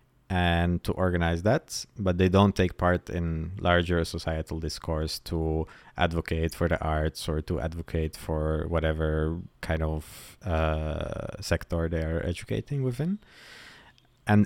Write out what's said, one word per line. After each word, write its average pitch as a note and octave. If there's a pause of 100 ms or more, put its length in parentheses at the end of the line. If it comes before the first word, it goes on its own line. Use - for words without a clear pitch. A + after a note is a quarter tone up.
(280)
and F2
to F#2+
organize E2+
that, - (120)
but F#2
they F#2
don't G2
take F#2
part F2+
in E2
larger F2
societal D#2+
discourse D#2
to D#2+ (300)
advocate E2
for F2
the D#2+
arts D#2
or D#2
to D2+
advocate D#2+
for D#2
whatever D#2 (220)
kind D#2+
of, -
uh, D#2
sector E2
they E2
are D#2+
educating A2
within. C#3 (1080)
And G#2